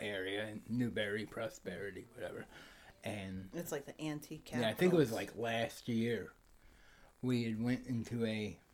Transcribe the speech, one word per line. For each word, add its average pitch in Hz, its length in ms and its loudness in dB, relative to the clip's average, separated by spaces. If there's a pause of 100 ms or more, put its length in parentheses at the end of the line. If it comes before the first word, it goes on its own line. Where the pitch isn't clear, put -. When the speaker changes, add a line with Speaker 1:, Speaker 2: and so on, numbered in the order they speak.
Speaker 1:
area, 101 460 0
in 104 200 -8
Newberry, 107 560 2
Prosperity, 101 880 -6
whatever. - 300 -8 (600)
And 95 500 -4
Speaker 2:
It's 165 180 -4
like 143 140 -4
the - 160 -12
antique 151 500 -6
Speaker 1:
yeah, 117 160 4
I 107 60 2
think 180 180 6
it 180 40 8
was, 143 120 8
Speaker 2:
capitals. 110 260 -2
Speaker 1:
like, 107 80 -4
last 117 460 0
year 113 460 2 (880)
we 123 220 4
had 110 180 0
went 123 240 2
into 117 400 0
a 107 340 -2 (140)